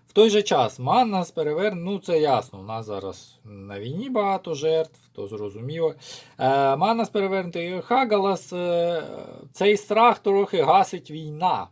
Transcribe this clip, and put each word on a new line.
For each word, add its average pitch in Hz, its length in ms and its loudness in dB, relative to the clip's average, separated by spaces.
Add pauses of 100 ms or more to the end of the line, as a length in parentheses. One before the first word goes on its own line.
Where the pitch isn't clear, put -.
в - 60 -20
той 220 160 8
же 208 120 4
час 135 380 0
Маннас 190 520 0
перевер-, 165 440 -2
ну, 185 240 -6
це 170 200 0
ясно, 123 400 0
у 98 40 -16
нас 110 220 -10
зараз 95 580 -12
на 98 360 -14
війні 160 300 -8
багато 196 440 -2
жертв, 160 460 -2 (160)
то 101 120 -12
зрозуміло. 113 680 -6 (460)
Е, 135 360 4
Маннас 220 340 0
перевернутий 185 680 -4
і - 40 -6
Хагалас, 208 720 0
е, 170 500 0 (480)
цей 202 260 4
страх 220 420 4
трохи 196 420 2
гасить 170 500 2
війна 151 600 -4